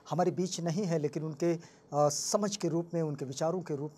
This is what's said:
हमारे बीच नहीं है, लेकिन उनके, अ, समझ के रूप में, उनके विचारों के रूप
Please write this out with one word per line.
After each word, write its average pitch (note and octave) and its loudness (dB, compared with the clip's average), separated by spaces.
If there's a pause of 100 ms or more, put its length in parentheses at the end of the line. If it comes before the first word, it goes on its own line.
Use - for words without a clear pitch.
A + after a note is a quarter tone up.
(100)
हमारे F3 4
बीच F3+ -2
नहीं E3+ 0
है, E3 2
लेकिन D3 -2
उनके, D#3+ 2
अ, D3 0
समझ G3+ 0
के F3 0
रूप E3+ 0
में, E3 2
उनके D3 -2
विचारों D#3+ -2
के D#3 -4
रूप D3 -6